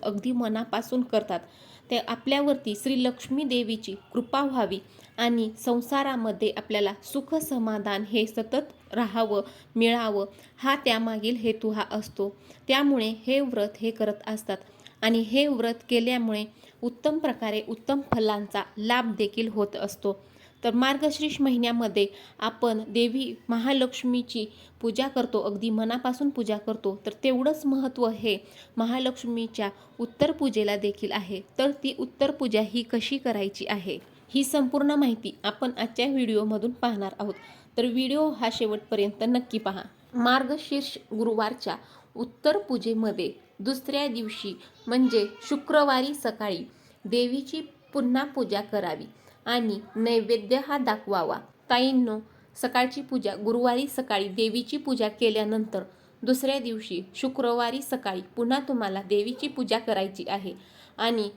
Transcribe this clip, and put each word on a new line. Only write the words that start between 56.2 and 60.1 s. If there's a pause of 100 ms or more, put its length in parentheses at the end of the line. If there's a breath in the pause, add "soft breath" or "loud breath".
दुसऱ्या
दिवशी (120)
शुक्रवारी
सकाळी (160)
पुन्हा
तुम्हाला
देवीची
पूजा
करायची